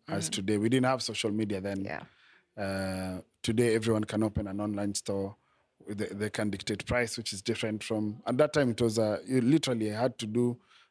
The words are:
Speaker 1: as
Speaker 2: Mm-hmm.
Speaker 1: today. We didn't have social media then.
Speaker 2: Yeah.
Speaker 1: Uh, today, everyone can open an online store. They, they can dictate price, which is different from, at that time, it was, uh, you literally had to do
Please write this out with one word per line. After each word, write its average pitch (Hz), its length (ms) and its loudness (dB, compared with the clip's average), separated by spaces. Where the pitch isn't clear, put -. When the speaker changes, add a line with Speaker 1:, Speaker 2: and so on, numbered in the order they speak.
Speaker 1:
as 98 160 -2
Speaker 2:
Mm-hmm. - 80 -6
Speaker 1:
today. 101 260 0
We 107 100 4
didn't 127 180 4
have 127 140 2
social 110 300 -4
media 104 300 -2
then. 98 240 -4
Speaker 2:
Yeah. - 180 -6
Speaker 1:
Uh, 95 600 -4
today, 113 360 4
everyone 110 260 2
can 107 220 0
open 107 240 -2
an 98 120 -4
online 104 340 -2
store. 98 420 -4
They, 104 180 -4
they 101 220 -4
can 107 220 -2
dictate 98 360 -4
price, 123 300 0
which - 160 -6
is 98 80 -8
different 107 440 -2
from, 107 420 -2
at 120 120 0
that 151 140 4
time, 139 180 4
it 117 120 -2
was, 113 160 2
uh, 107 260 2
you 131 160 2
literally 123 500 2
had 117 280 0
to 117 80 -6
do 120 320 0